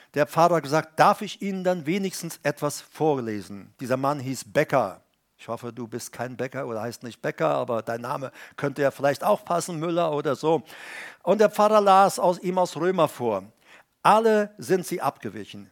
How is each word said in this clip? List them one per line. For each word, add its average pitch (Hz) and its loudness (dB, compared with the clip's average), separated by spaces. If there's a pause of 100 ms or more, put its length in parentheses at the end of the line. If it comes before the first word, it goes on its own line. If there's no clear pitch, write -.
(160)
der 147 2
Pfarrer 165 4
gesagt, 147 -2
„Darf 190 6
ich 202 -10
Ihnen 190 -6
dann 180 -2
wenigstens 180 -4
etwas 143 -4
vorlesen?“ 110 -4
Dieser 127 -2
Mann 139 -2
hieß 127 -8
Becker. 131 0 (340)
Ich - -20
hoffe, 117 -8
du 117 -12
bist 113 -12
kein 123 -10
Bäcker 131 -8
oder 113 -8
heißt 117 -10
nicht 117 -16
Becker, 156 -2
aber 123 -2
dein 117 -6
Name 131 -8 (260)
könnte 143 -4
ja 139 4
vielleicht 135 0
auch 208 0
passen, 170 -4
Müller 170 -2
oder 143 -2
so. 151 0 (580)
Und 196 2
der 208 6
Pfarrer 214 6
las 196 6
aus, 175 2
ihm 185 -2
aus 180 0
Römer 170 2
vor. 107 -2 (580)
„Alle 208 4
sind 165 -2
sie 175 -6
abgewichen, 104 -8